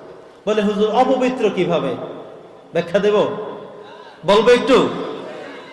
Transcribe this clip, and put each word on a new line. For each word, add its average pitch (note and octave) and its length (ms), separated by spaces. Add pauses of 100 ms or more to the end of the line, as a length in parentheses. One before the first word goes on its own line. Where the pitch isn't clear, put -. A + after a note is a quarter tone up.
(460)
বলে, G#3+ 160
হুজুর, G#3 280
অপবিত্র B3 640
কিভাবে? D3+ 400 (800)
ব্যাখ্যা E3+ 260
দেব, G3+ 300 (960)
বলবো G#3+ 240
একটু। A#3 380 (840)